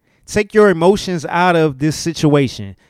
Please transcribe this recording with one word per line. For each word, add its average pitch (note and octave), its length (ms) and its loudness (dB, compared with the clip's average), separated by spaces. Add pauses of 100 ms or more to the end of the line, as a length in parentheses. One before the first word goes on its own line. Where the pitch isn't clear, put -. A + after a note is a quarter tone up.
(260)
Take G#3 280 -4
your G#3 160 6
emotions F3+ 560 0
out F3 300 0
of D#3 220 0
this D3 180 -2
situation. C#3+ 800 -2 (140)